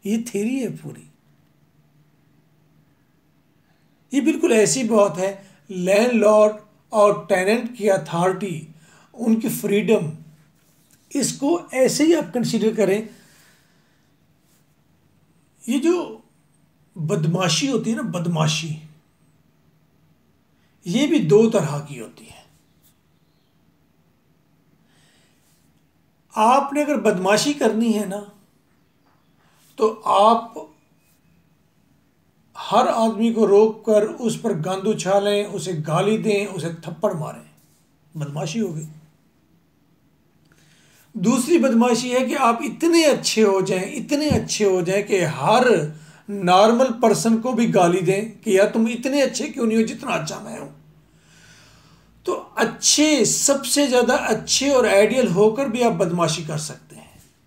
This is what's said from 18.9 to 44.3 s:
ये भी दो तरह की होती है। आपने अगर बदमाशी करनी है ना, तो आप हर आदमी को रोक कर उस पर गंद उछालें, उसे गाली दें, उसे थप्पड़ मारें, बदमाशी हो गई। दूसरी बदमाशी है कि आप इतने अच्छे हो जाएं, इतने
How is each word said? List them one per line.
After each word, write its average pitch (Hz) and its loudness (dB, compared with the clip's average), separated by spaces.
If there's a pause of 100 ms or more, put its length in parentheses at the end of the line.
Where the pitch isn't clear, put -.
ये 240 0
भी 311 2
दो 208 4
तरह 147 -2
की 139 -14
होती - -18
है। - -20 (4000)
आपने 277 2
अगर 294 -2
बदमाशी 202 0
करनी 226 0
है 208 -4
ना, 202 -12 (1500)
तो 220 2 (180)
आप 233 2 (1900)
हर 240 0
आदमी 226 0
को 220 2
रोक 208 4
कर 214 4
उस 220 -6
पर 220 -4
गंद 185 -4
उछालें, 202 0
उसे 180 -8
गाली 175 -2
दें, 202 -2
उसे 170 -8
थप्पड़ 170 -6
मारें, 147 -12 (640)
बदमाशी 151 -8
हो 208 -2
गई। 156 -10 (2250)
दूसरी 247 2
बदमाशी 240 2
है 247 0
कि 285 -2
आप 233 2
इतने 330 2
अच्छे 233 2
हो 190 2
जाएं, 185 -4
इतने 294 -2